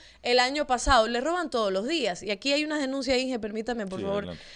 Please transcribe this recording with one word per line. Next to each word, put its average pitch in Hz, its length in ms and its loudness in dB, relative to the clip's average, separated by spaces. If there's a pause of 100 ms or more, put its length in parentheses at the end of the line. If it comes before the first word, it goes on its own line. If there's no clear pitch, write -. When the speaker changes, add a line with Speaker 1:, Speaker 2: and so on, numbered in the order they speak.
(220)
Speaker 1:
el 240 160 2
año 269 300 2
pasado", 240 400 4
le 240 140 0
roban 330 280 0
todos 208 240 0
los 196 140 -2
días. 254 340 -2
Y 208 80 -6
aquí 214 240 0
hay 294 100 2
unas 302 180 -2
denuncias, 262 360 0
Inge, 254 220 -2
permítame, 220 480 -4
por 185 100 -6
Speaker 2:
Sí, 196 80 -4
Speaker 1:
favor, 202 200 -2
Speaker 2:
adelante. 175 180 -10 (120)